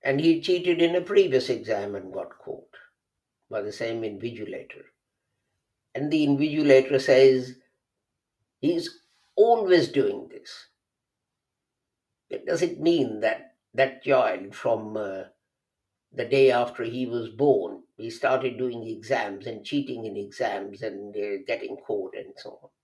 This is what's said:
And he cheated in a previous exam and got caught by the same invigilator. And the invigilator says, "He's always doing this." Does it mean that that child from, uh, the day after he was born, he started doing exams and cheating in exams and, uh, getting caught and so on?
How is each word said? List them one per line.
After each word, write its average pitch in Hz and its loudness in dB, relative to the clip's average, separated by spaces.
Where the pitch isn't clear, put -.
And 135 0
he 160 4
cheated 175 2
in 170 2
a 180 2
previous 180 2
exam 104 -4
and 92 -12
got - -12
caught - -16
by 107 -6
the 104 -8
same 117 -6
invigilator. 107 -10
And 147 -4
the 151 2
invigilator 143 4
says, 131 4
"He's 165 -4
always 202 6
doing 113 -2
this." - -20
Does 170 0
it 165 -4
mean 135 2
that - -4
that 131 0
child 110 0
from, 110 -4
uh, 95 -8
the 131 -6
day 135 6
after 120 0
he 127 -4
was 117 -6
born, 110 0
he 113 -10
started 131 -2
doing 117 -4
exams 107 -6
and 110 -12
cheating 127 -4
in 101 -8
exams 101 -6
and, 101 -10
uh, 101 -6
getting 98 -6
caught 98 -8
and 98 -14
so - -18
on? - -20